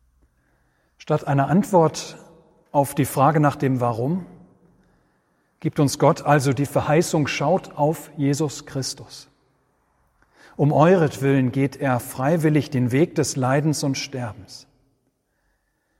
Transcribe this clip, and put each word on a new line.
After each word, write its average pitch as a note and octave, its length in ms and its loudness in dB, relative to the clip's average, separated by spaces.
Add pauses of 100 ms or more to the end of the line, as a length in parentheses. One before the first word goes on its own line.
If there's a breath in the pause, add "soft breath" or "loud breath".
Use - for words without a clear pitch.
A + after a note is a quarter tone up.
(1000)
Statt - 260 -2
einer C#3 220 0
Antwort E3 680 2 (560)
auf C#3+ 220 0
die C#3+ 120 0
Frage D3 340 2
nach D3 160 2
dem C3 240 -2
Warum, B2 480 -4 (1300)
gibt - 200 -4
uns C#3 200 0
Gott D3 240 2
also C#3+ 300 2
die C#3 120 -2
Verheißung, D3+ 640 0
schaut E3+ 480 -2
auf D3+ 420 -2
Jesus C#3+ 480 -2
Christus. - 640 -12 (1300 soft breath)
Um D3 160 2
euretwillen C#3 800 4
geht C3+ 240 -2
er C3 240 -2
freiwillig D3+ 720 0
den B2 200 0
Weg D#3+ 220 0
des - 220 -2
Leidens C#3+ 480 0
und C3+ 120 -2
Sterbens. G#2+ 720 -12 (1300)